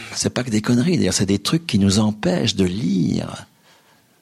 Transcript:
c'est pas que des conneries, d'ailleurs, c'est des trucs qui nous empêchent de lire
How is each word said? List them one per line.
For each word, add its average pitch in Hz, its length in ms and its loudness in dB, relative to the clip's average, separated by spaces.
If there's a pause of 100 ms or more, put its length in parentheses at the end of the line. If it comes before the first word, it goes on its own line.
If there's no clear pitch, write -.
(160)
c'est - 160 -2
pas 123 140 -4
que 120 60 -6
des 107 120 0
conneries, 139 340 2
d'ailleurs, 95 160 2
c'est 98 140 0
des 98 140 2
trucs 165 260 -2
qui - 120 0
nous 101 200 4
empêchent 127 560 0
de 98 100 2
lire 101 800 -2 (760)